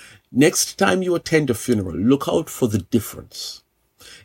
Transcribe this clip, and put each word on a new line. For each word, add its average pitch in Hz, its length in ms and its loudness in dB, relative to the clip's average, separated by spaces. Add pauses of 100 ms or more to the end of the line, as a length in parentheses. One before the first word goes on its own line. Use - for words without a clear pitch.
(320)
Next - 440 2
time 190 260 2
you 180 120 0
attend 156 340 0
a 120 60 0
funeral, 98 420 -2
look 123 320 2
out 165 220 -2
for - 160 0
the 107 120 -2
difference. - 840 -6 (640)